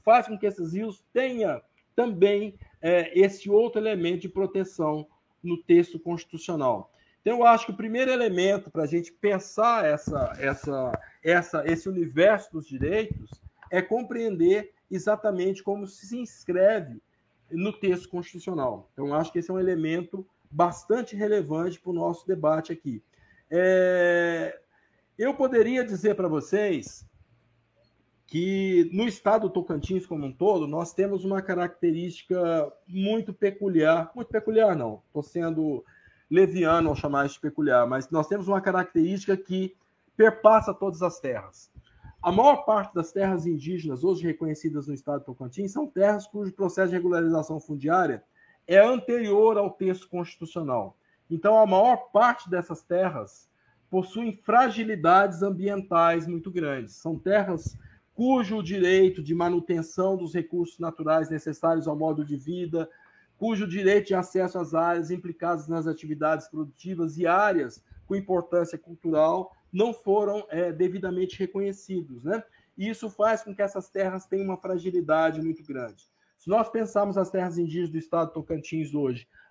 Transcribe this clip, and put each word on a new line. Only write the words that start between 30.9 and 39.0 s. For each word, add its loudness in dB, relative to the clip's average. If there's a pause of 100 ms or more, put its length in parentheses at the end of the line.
temos -2
uma -2
característica -2 (160)
muito -2
peculiar, 2
muito -10
peculiar 2
não, -6 (120)
tô -6
sendo -4 (460)
leviano 4
ao 0
chamar 0
isso -8
de -20
peculiar, 4
mas -4
nós 0
temos -4
uma 2
característica 0